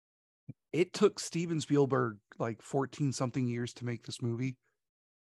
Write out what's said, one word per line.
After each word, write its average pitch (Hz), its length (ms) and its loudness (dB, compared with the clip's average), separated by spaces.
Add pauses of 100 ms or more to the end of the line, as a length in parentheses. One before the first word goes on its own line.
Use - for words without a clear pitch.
(720)
It 175 200 2
took - 280 4
Steven 170 400 0
Spielberg, 127 580 2 (220)
like, 113 220 -4
fourteen 139 500 -2
something 127 340 -2
years 120 280 -4
to - 100 -10
make 120 200 -6
this - 180 -12
movie, 123 340 -2 (760)